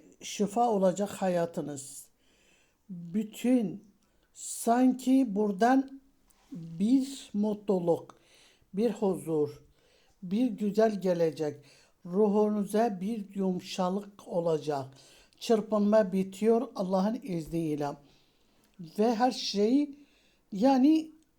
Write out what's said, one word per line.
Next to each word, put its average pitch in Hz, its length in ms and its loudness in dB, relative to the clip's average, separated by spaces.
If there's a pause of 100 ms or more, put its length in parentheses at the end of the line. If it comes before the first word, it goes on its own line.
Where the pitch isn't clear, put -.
(220)
şifa 226 480 0
olacak 196 400 2
hayatınız. 170 1000 -4 (840)
Bütün 202 920 -2 (500)
sanki 254 1000 2
buradan 214 680 2 (520)
bir 220 800 0
mutluluk, 202 840 -2 (600)
bir 220 160 2
huzur, 156 720 -2 (600)
bir 202 240 0
güzel 208 540 0
gelecek. 160 640 0 (420)
Ruhunuza 208 960 0
bir 202 340 -8
yumuşalık 185 960 -4
olacak. 151 580 -2 (520)
Çırpınma 208 760 2
bitiyor 214 600 0
Allah'ın 196 480 0
izniyle. 156 680 -4 (1120)
Ve 226 160 2
her 247 180 2
şey 247 580 0 (640)
yani 269 580 4 (280)